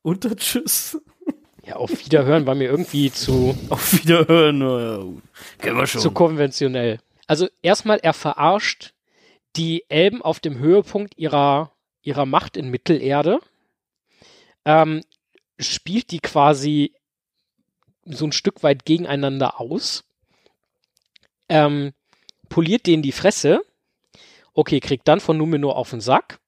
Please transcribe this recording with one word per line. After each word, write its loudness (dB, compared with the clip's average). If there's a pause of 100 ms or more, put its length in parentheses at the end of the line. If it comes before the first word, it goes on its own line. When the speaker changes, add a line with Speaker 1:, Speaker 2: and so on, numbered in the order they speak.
Speaker 1:
Unter -4
Tschüss. -4 (640)
Speaker 2:
Ja, -14
auf -6 (140)
Wiederhören 2
war 0
mir -2
irgendwie 0
zu 0
Speaker 1:
<laughs> -14
Auf -2 (100)
Wiederhören, 4
na 0
ja, -6
gut. -12 (380)
Kennen -6
wir 2
schon. -4
Speaker 2:
zu 2
konventionell. 0 (280)
Also 0 (140)
erstmal, 2
er 0
verarscht -2 (640)
die -4
Elben 0
auf -2
dem -8
Höhepunkt 0
ihrer, 0 (300)
ihrer -4
Macht -2
in -8
Mittelerde, 0 (1300)
ähm, 4 (580)
spielt -6
die -8
quasi 2 (1120)
so -8
ein -4
Stück -4
weit 2
gegeneinander -2
aus, -8 (1500)
ähm, 2 (560)
poliert 0
denen 4
die -2
Fresse, 2 (920)
okay, 0
kriegt -2
dann 4
von -2
Numenor -2
auf -6
den -10
Sack 0